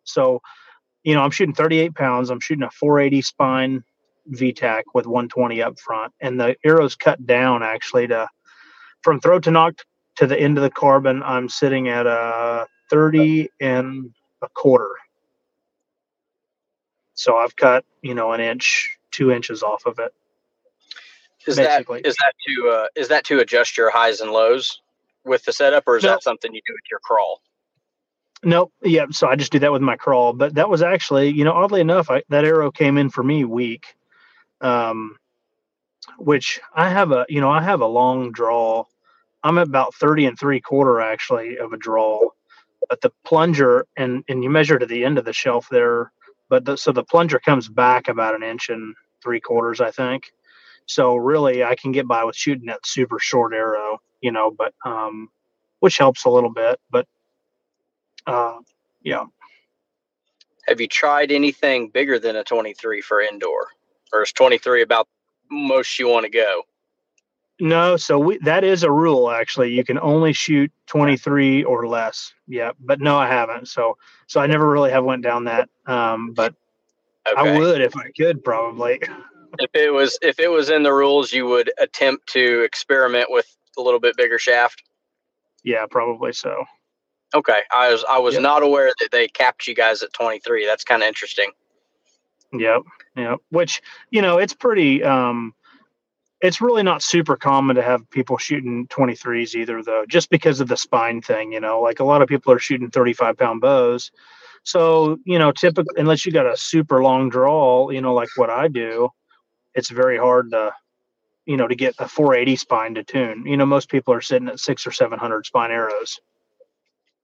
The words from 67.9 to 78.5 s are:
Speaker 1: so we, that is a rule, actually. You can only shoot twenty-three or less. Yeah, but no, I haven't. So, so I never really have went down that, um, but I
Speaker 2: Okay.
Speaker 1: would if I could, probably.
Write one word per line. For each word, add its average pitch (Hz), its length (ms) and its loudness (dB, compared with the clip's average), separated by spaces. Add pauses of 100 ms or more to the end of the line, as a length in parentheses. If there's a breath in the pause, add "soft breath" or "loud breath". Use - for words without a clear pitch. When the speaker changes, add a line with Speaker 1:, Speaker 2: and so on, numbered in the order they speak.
Speaker 1:
so 151 220 0
we, 180 200 2
that 170 260 0
is 185 200 2
a 156 60 4
rule, 143 400 4
actually. 117 420 -2
You 123 120 0
can 131 140 -4
only 156 340 2
shoot 147 380 0 (160)
twenty-three 139 800 0
or 120 220 -2
less. 113 460 -6 (140)
Yeah, 120 340 -8
but 139 200 -2
no, 143 180 2
I 135 100 0
haven't. 120 400 -4
So, 117 280 -2 (320 soft breath)
so 147 120 0
I 143 60 2
never 151 240 2
really 143 200 2
have 131 140 2
went 131 180 -2
down 120 220 -2
that, 120 240 -2 (180)
um, 117 480 -4
but 113 200 -2 (800)
I 135 80 2
Speaker 2:
Okay. 147 160 2
Speaker 1:
would 160 240 2
if 127 140 0
I 131 200 -14
could, 156 280 0
probably. 120 640 -4